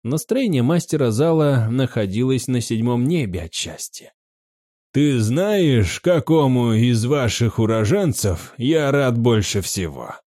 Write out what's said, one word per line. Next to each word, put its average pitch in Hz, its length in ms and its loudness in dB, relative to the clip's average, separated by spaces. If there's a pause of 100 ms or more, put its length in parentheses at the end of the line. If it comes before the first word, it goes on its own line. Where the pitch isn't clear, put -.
Настроение 160 580 0
мастера 147 480 0
зала 143 600 2
находилось 123 760 -2
на 127 140 -2
седьмом 120 440 -2
небе 120 380 -2
от 82 100 -12
счастья. - 600 -12 (800)
«Ты 139 260 2
знаешь, 139 840 2
какому 131 720 2
из 113 320 2
ваших 123 540 0
уроженцев 110 1000 0
я 143 340 0
рад 131 260 0
больше 110 420 0
всего?» 71 540 -8 (160)